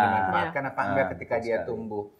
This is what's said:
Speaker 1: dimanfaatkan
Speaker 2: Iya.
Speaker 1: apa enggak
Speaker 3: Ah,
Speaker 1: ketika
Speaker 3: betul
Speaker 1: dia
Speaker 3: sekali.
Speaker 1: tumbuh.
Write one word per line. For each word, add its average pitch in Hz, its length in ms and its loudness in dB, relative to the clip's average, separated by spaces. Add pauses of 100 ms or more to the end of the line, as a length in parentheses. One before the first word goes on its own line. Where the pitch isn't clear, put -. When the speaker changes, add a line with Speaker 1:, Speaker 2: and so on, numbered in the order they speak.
Speaker 1:
dimanfaatkan 95 640 2
Speaker 2:
Iya. 131 80 -6
Speaker 1:
apa - 120 -4
enggak 98 220 2
Speaker 3:
Ah, 90 80 -4
Speaker 1:
ketika 87 220 -4
Speaker 3:
betul 113 100 -2
Speaker 1:
dia 113 100 0
Speaker 3:
sekali. 113 140 -2
Speaker 1:
tumbuh. 107 360 -6 (140)